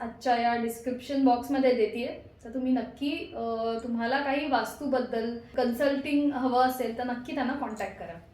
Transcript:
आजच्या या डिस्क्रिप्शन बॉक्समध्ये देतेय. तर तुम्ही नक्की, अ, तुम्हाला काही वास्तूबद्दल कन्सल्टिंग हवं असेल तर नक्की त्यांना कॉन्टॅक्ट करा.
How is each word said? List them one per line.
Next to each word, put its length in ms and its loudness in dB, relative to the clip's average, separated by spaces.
आजच्या 380 0
या 160 2
डिस्क्रिप्शन 720 0
बॉक्समध्ये 500 4
देतेय. 320 2
तर 100 -10
तुम्ही 180 0
नक्की, 640 -2
अ, 40 -4
तुम्हाला 360 0
काही 300 0
वास्तूबद्दल 880 -2
कन्सल्टिंग 760 2
हवं 340 4
असेल 320 -2
तर 60 -4
नक्की 300 -6
त्यांना 180 0
कॉन्टॅक्ट 460 -6
करा. 200 -12